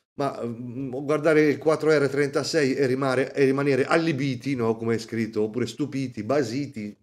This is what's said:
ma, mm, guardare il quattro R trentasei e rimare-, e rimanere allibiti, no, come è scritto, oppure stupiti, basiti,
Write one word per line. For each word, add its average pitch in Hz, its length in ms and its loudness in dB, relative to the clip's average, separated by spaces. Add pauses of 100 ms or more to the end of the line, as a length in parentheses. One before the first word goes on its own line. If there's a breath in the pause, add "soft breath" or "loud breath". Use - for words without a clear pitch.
(180)
ma, 139 260 -4
mm, 120 460 -8 (140)
guardare 151 440 4
il 131 100 2
quattro 151 320 2
R 143 180 4
trentasei 139 680 0
e 139 120 2
rimare-, 131 460 0
e 139 140 4
rimanere 135 400 2
allibiti, 139 680 0
no, 113 220 0
come 113 200 -2
è - 20 -4
scritto, 110 440 -2
oppure 110 240 -2
stupiti, 127 560 -6
basiti, 117 800 -4